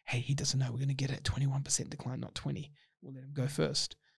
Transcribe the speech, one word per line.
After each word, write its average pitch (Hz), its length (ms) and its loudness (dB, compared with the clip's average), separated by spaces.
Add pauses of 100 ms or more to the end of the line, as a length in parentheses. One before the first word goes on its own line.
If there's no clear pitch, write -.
hey, 123 140 0
he 139 160 2
doesn't 139 240 2
know 127 120 2
we're 120 80 -2
gonna 139 140 2
get 135 160 0
it 131 80 -2
at - 60 -10
twenty-one 139 400 2
percent - 260 0
decline, 131 300 -4
not - 160 -6
twenty. 143 360 -4 (300)
We'll 139 120 -12
let 131 100 -12
him 139 100 -12
go 139 140 2
first. 143 480 0 (220)